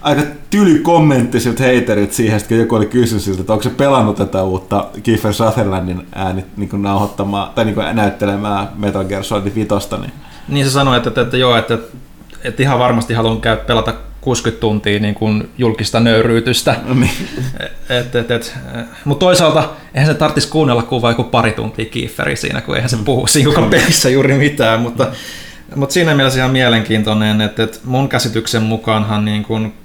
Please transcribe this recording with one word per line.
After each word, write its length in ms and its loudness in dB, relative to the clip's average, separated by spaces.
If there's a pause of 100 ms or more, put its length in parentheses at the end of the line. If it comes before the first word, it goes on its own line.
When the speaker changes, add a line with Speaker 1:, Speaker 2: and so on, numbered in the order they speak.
Speaker 1:
aika 200 2 (280)
tyly 300 6
kommentti 600 4
siltä 240 0
Haterit 500 2
siihen, 260 2
sit 100 -8
kun 80 2
joku 180 2
oli 100 2
kysynyt 380 2
siltä, 180 -4
että 120 0
onko 100 0
se 60 0
pelannut 460 2
tätä 280 -2
uutta 440 -2 (160)
Kiefer 300 2
Sutherlandin 800 -2
ääni-, 300 -4 (120)
niinku 200 -4
nauhoittamaa, 800 -2
tai 100 0
niinku 160 -2 (120)
näyttelemää 840 -2
Metal 260 -2
Gear 200 -4
Solid 320 -4
vitosta, 420 -2
niin 140 -8 (360)
Speaker 2:
Niin 180 0
se 60 0
sanoi, 260 2
että, 120 0
että, 120 0
että 160 0
joo, 200 4
että, 200 0 (680)
että 200 -2
ihan 160 2
varmasti 340 2
haluan 280 0
käy-, 160 0 (100)
pelata 260 0 (280)
kuusikymmentä 400 -2
tuntia 380 0
niin 160 0
kuin 420 -2
julkista 420 0
nöyryytystä. 760 4 (120)
Speaker 1:
No 60 0
niin. 180 2 (800)
Speaker 2:
Et, 260 -2
et, 160 -2
et, 240 -4 (500)
mut 140 0
toisaalta 500 4 (240)
eihän 140 2
se 60 2
tarttis 340 0
kuunnella 360 2
kuin 180 -2
vain 100 2
joku 120 0
pari 280 2
tuntia 340 -6
Kieferiä 500 -4
siinä, 260 -4
kun 140 -4
eihän 140 -2
se 160 0
puhu 220 0
siinä 260 4
koko 140 4
pelissä 420 2
juuri 240 4
mitään, 460 2
mutta, 280 -2 (680)
mut 160 -2
siinä 240 2
mielessä 240 2
ihan 120 2
mielenkiintoinen, 920 2
että, 220 -2
et 200 -6
mun 260 0
käsityksen 540 -2
mukaanhan 640 0
niin 180 -2
kuin 300 -4 (120)